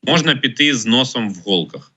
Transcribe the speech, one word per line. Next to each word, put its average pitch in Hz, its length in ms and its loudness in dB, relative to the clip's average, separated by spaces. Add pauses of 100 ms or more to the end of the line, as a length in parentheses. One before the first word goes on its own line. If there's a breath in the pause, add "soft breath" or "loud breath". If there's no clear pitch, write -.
Можна 156 320 2
піти 135 400 0
з 110 100 -4
носом 117 480 0
в 90 40 -12
голках. 85 600 -4